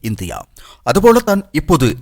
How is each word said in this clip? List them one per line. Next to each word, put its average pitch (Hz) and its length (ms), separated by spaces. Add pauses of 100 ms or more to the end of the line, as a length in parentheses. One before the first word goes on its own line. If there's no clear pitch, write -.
இந்தியா. 92 460 (360)
அதுபோலத்தான் 202 680
இப்போது 147 500